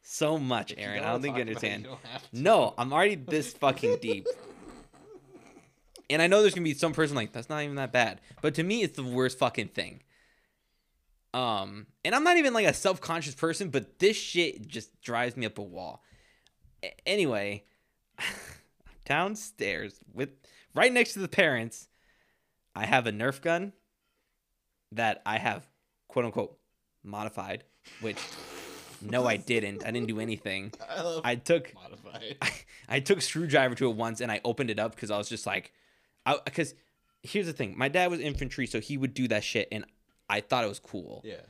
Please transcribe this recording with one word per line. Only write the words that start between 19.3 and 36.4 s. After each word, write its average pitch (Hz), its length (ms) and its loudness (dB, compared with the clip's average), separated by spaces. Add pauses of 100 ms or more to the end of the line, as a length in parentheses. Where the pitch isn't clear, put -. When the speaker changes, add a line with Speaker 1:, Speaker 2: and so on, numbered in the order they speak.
Speaker 1:
with, 139 180 -6 (440)
right 226 180 6
next 240 220 4
to - 60 -8
the 185 80 -2
parents, 127 600 2 (840)
I 104 120 -2
have 123 200 4
a 110 60 0
Nerf 127 280 -2
gun 175 320 0 (1200)
that 110 320 0
I 107 140 -2
have, 101 280 -2 (420)
quote 123 180 0
unquote, 117 320 -6 (440)
modified, 104 640 -8 (360)
which, 110 180 -6 (840)
no, 120 260 0
I 110 120 4
didn't. 104 480 -2
I 113 40 -4
didn't 117 180 -2
do 110 120 -4
anything. 104 520 -6 (100)
Speaker 2:
<laughs> - 80 -14
I 185 120 -6
love 165 220 -4
Speaker 1:
I 123 120 2
took, 160 380 2
Speaker 2:
modified. - 640 -16
Speaker 1:
<laughs> - 40 -6
I, - 80 0 (380)
I 139 120 0
took 175 220 2
screwdriver 139 540 2
to 127 140 2
it 113 60 -2
once 113 240 -2
and 123 100 -2
I 107 140 -2
opened 120 260 0
it 104 80 -2
up 107 180 -2
'cause 107 140 -8
I 104 80 0
was 104 100 -4
just - 180 -6
like, 98 260 -2 (540)
I, 143 100 4
'cause 135 380 -4 (480)